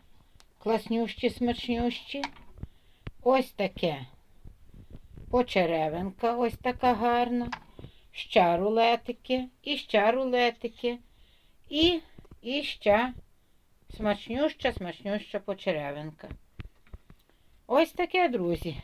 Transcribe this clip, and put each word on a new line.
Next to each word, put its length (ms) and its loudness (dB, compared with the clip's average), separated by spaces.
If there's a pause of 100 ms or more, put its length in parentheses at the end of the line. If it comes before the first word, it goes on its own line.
(580)
Класнющі, 720 0
смачнющі. 920 -2 (1000)
Ось 280 4
таке 560 -2 (1200)
почеревинка, 1080 0
ось 260 -2
така 320 2
гарна. 560 0 (640)
Ще 440 4
рулетики, 920 0 (140)
і 140 -4
ще 360 4
рулетики. 840 0 (680)
І, 320 2 (420)
і 200 -4
ще 500 2 (840)
смачнюща, 760 -2
смачнюща 680 -6
почеревинка. 880 -6 (1400)
Ось 260 4
таке, 360 0
друзі. 560 -2